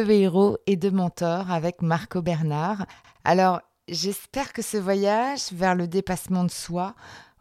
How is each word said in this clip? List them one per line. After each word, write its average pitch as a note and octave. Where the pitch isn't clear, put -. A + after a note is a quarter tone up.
héros G3
et G3
de F#3
mentors F3+
avec E3+
Marco E3+
Bernard. E3
Alors, F3+
j'espère F#3+
que -
ce G#3+
voyage G3+
vers F3+
le F3
dépassement F#3
de E3+
soi F3+